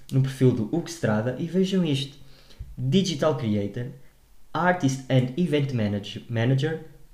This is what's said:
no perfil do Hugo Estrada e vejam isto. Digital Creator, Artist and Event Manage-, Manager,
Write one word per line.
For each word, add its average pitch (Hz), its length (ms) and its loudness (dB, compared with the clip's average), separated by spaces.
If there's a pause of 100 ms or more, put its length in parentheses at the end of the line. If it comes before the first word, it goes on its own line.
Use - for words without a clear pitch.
(120)
no 135 80 4
perfil 127 320 4
do 107 120 -2
Hugo 160 220 -2
Estrada 110 520 -2
e 165 80 -4
vejam 185 380 2
isto. 135 340 -2 (580)
Digital 156 600 2
Creator, 104 500 -2 (640)
Artist 160 480 0 (100)
and 131 260 4
Event 147 360 2
Manage-, 104 560 -2
Manager, 135 560 0 (300)